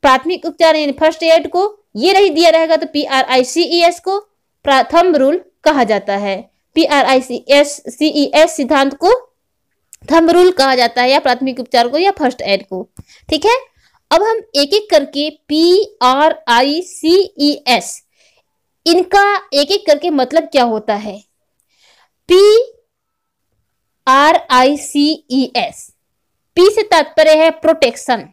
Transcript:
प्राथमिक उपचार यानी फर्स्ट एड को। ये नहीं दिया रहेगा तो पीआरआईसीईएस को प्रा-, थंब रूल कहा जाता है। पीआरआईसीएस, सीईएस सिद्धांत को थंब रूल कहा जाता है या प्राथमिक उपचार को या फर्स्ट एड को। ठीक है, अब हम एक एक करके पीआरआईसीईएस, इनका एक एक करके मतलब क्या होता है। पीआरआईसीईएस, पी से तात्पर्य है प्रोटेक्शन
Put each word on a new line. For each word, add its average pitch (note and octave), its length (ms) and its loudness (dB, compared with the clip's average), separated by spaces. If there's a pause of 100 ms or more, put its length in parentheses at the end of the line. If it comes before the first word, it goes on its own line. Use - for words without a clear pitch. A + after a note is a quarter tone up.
प्राथमिक C#4 440 -2
उपचार D#4+ 300 0
यानी D4 160 -4
फर्स्ट D#4+ 300 -2
एड E4 280 0
को। G4+ 260 -4 (200)
ये D#4 160 0
नहीं F#4+ 180 2
दिया E4 200 2
रहेगा D#4+ 260 0
तो D#4 100 -4
पीआरआईसीईएस D4 1120 -2
को G4 280 -8 (360)
प्रा-, C4+ 300 0
थंब E4+ 220 2
रूल C#4+ 280 0 (200)
कहा C#4+ 200 2
जाता G3+ 320 -4
है। G3 340 -8 (240)
पीआरआईसीएस, C#4 1120 0
सीईएस D4 600 0
सिद्धांत C#4 440 -2
को A4 400 -2 (800)
थंब E4 180 4
रूल F4+ 200 4
कहा C4+ 240 0
जाता B3 280 -2
है B3+ 80 0
या C#4 80 2
प्राथमिक C4 420 -4
उपचार A#3+ 280 -2
को C#4 100 -4
या F#4+ 120 0
फर्स्ट D4 320 -4
एड G3 240 -4
को। F#3 220 -12 (420)
ठीक D#4 140 -4
है, A#4 120 2 (540)
अब E4+ 120 2
हम A4 200 -2 (120)
एक - 20 -2
एक G4 340 -2
करके D4 400 -2
पीआरआईसीईएस, D4+ 2750 -2 (800)
इनका G4 680 0
एक C#4+ 180 -2
एक G4+ 160 -4
करके D#4 240 0
मतलब C#4 320 -2
क्या D4 200 -2
होता A3 320 -4
है। G#3 300 -12 (1080)
पीआरआईसीईएस, - 3500 -2 (600)
पी F#4+ 200 4
से A4 80 -2
तात्पर्य D#4 600 2
है E4 60 4
प्रोटेक्शन C#4+ 840 -2